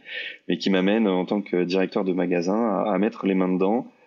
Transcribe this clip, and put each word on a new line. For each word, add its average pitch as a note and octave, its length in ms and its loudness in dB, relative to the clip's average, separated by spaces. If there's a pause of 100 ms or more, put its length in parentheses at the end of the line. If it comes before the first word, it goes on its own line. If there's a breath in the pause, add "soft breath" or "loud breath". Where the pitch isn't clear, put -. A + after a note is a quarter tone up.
(460 loud breath)
mais F2+ 120 -2
qui - 120 -2
m'amène G2 380 4
en F#2 160 2
tant G#2 180 -2
que F2+ 220 0
directeur F#2+ 400 0
de F#2 80 0
magasin F2+ 420 0
à, G#2+ 380 0
à F2+ 60 2
mettre G#2+ 280 -2
les F#2+ 80 2
mains F#2 180 2
dedans, F#2+ 380 0 (160 loud breath)